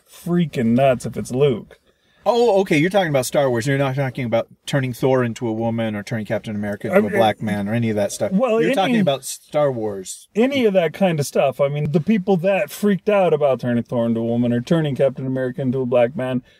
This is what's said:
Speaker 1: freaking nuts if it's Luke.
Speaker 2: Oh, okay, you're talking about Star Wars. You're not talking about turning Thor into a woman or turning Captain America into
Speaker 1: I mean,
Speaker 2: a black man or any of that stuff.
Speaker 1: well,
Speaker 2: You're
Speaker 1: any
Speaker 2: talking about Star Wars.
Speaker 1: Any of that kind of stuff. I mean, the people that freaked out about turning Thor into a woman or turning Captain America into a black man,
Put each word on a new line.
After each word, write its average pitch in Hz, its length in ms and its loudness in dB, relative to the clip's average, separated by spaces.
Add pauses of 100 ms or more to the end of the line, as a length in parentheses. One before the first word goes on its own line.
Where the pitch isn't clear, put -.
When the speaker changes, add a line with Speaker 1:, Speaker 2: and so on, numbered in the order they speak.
Speaker 1:
freaking 147 640 0
nuts 131 300 4
if 117 120 -8
it's 107 140 -8
Luke. 127 480 0 (480)
Speaker 2:
Oh, 233 340 4
okay, 185 180 2
you're 165 100 2
talking 185 220 0
about 135 160 0
Star 139 240 0
Wars. 120 160 -2
You're 139 100 0
not 135 180 -2
talking 135 300 -4
about 113 220 0 (180)
turning 131 280 -2
Thor 131 300 2
into 117 240 -4
a 113 60 -2
woman 113 420 -2
or 104 60 -6
turning 110 240 -6
Captain 107 300 -6
America 104 320 -6
into 180 100 2
Speaker 1:
I - 40 4
mean, 104 120 -2
Speaker 2:
a 104 40 -2
black 107 220 0
man 101 300 -4
or 110 60 -4
any 117 160 0
of 104 60 -2
that 101 140 -2
stuff. 185 200 -4
Speaker 1:
well, 220 280 2
Speaker 2:
You're 233 120 2
Speaker 1:
any 269 40 0
Speaker 2:
talking 247 240 2
about 156 260 0
Star - 460 -2
Wars. 104 640 -8
Speaker 1:
Any 254 320 2
of 202 80 2
that 165 180 2
kind 170 280 0
of 139 80 -2
stuff. 147 340 0
I 143 60 2
mean, 147 240 -2
the 170 80 4
people 196 380 2
that 175 340 0
freaked 202 380 0
out 190 220 4
about 143 280 2
turning 120 240 0
Thor 117 240 -2
into 113 140 0
a 117 40 -2
woman 120 260 0
or 120 80 0
turning 151 360 0
Captain 135 320 0
America 131 340 -4
into 131 200 -2
a 127 40 -2
black 120 300 2
man, 127 260 -4 (180)